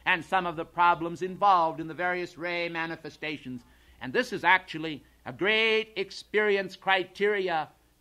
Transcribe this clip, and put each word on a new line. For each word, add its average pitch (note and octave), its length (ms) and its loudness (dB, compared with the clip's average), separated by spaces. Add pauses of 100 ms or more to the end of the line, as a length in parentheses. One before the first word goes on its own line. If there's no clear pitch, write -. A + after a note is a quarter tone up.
and F3 180 2
some F#3 220 0
of E3 100 -4
the E3 80 -6
problems E3+ 580 2
involved F3+ 560 2
in D#3+ 100 -8
the D#3 60 -10
various F3+ 440 -4
ray E3+ 300 -4
manifestations. D#3 920 -8 (380)
And B2+ 120 -10
this A#3+ 200 0
is E3+ 120 -6
actually D#3+ 600 2 (220)
a B2+ 60 -8
great A3 640 2
experience G3 800 -2
criteria F#3 920 0 (320)